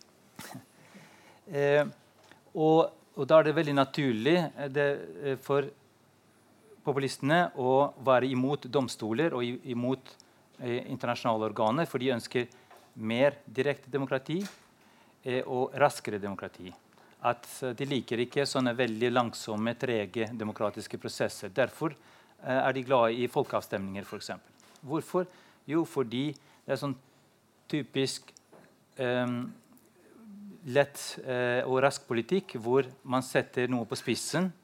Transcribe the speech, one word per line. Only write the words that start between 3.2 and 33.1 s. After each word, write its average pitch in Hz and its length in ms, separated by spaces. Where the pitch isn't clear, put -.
da 160 100
er 151 60
det 151 100
veldig 147 200
naturlig, 135 600
eh, 143 120
det, 143 300
eh, 135 140
for 139 320
populistene 139 720
å 131 380
være 127 280
imot 131 400
domstoler 123 640
og 123 100
i-, 120 160
imot, 127 440
eh, 123 220
internasjonale 117 600
organer, 117 360
for - 120
de 131 160
ønsker 120 340
mer 120 400
direkte 131 440
demokrati, 139 500
eh, 127 180
og 131 320
raskere 131 440
demokrati. 95 540
At, 120 240
eh, 127 120
de 139 120
liker 123 380
ikke 139 220
sånne 127 280
veldig 120 380
langsomme, 117 680
trege 113 540
demokratiske 107 680
prosesser. 110 520
Derfor, 139 440
eh, 131 160
er 135 140
de 131 100
glade 120 360
i 123 100
folkeavstemninger, 98 760
for - 120
eksempel. - 340
Hvorfor? 160 440
Jo, 156 180
fordi 135 480
det - 80
er 131 140
sånn 135 100
typisk, 135 640
ehm, 123 560
lett, 139 600
eh, 123 400
og 127 160
rask 139 240
politikk, 127 480
hvor 127 320
man 127 180